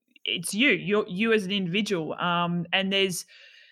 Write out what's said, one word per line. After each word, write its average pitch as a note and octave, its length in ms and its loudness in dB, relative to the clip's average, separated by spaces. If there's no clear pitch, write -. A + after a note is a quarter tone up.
it's E3 280 -6
you, B3+ 160 4
you're, G3+ 380 0
you A3 260 0
as G#3+ 120 2
an F3+ 60 -6
individual. F#3+ 600 -2
Um, F3 580 0
and F#3+ 220 0
there's, F#3+ 320 0